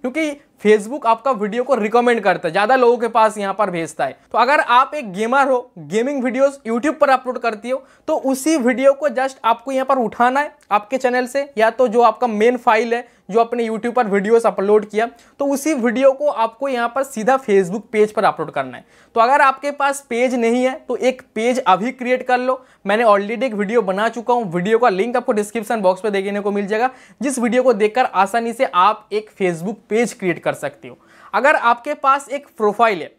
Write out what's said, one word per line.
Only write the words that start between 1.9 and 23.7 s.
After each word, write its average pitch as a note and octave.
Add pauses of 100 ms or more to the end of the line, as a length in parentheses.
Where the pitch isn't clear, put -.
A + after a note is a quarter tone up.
करता F3+
है, D#3
ज़्यादा G#3
लोगों B3
के A#3
पास A3
यहाँ G3
पर G3+
भेजता E3
है। C3+ (140)
तो -
अगर C4
आप C4+
एक B3
गेमर A#3+
हो, B3+ (200)
गेमिंग A3+
वीडियोज़ C4+ (100)
YouTube A#3+
पर C#4+
अपलोड B3+
करती A3+
हो, C4 (240)
तो D#4
उसी C4+
वीडियो C4
को C#4+
just C4
आपको A#3
यहाँ C4
पर C4+
उठाना B3
है D4+ (160)
आपके G#3
चैनल B3+
से, C#4
या A3
तो B3
जो A#3
आपका A3+
मेन A3+
फाइल A3+
है, A#3+ (260)
जो G#3+
आपने A#3
YouTube A3
पर B3
वीडियोज़ G#3
अपलोड G3+
किया, G#3+ (320)
तो C#4
उसी C#4+
वीडियो B3+
को C4
आपको A3+
यहाँ A#3+
पर -
सीधा A3
Facebook G3 (100)
पेज G#3+
पर G#3+
अपलोड D#3
करना C3
है। - (300)
तो A#3
अगर C4+
आपके C#4
पास C#4
पेज B3
नहीं A#3+
है B3+ (140)
तो B3
एक B3+ (140)
पेज A#3
अभी F#3
क्रिएट B3
कर B3
लो। B3+ (240)
मैंने G#3+
already G#3
एक B3+
वीडियो G#3